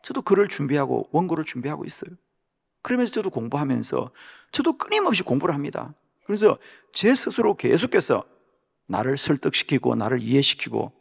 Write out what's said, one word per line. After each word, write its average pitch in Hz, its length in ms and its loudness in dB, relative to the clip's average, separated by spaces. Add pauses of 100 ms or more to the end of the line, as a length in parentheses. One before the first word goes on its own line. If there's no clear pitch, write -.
저도 - 200 -8
글을 196 260 4
준비하고 139 640 -2
원고를 165 320 0
준비하고 147 400 -8
있어요. - 260 -14 (720)
그러면서 247 300 0
저도 196 180 -2
공부하면서 123 800 -2 (420)
저도 277 260 0
끊임없이 403 440 0
공부를 143 320 0
합니다. 143 400 -8 (300)
그래서 208 340 4 (340)
제 233 220 4
스스로 220 400 0
계속해서 160 680 2 (640)
나를 117 300 -2
설득시키고 139 800 0
나를 117 260 -2
이해시키고 117 800 0